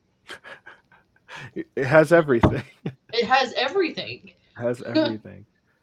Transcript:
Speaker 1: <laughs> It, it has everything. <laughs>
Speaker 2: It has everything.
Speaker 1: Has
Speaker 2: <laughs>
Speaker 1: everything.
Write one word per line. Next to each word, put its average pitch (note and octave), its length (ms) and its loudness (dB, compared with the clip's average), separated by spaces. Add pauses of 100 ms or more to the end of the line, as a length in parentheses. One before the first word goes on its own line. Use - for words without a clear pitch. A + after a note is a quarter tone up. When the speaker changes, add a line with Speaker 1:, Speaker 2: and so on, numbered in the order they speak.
(280)
Speaker 1:
<laughs> - 120 -18 (1160)
It, - 100 -10 (120)
it C3+ 80 -2
has D#3 260 6
everything. C#3 500 4 (220)
<laughs> C#3+ 80 -8 (220)
Speaker 2:
It A#3 120 -2
has C4 280 0
everything. C#4 800 -4 (240)
Speaker 1:
Has A#2+ 260 -4
Speaker 2:
<laughs> - 40 -12
Speaker 1:
everything. G#2+ 600 -4 (380)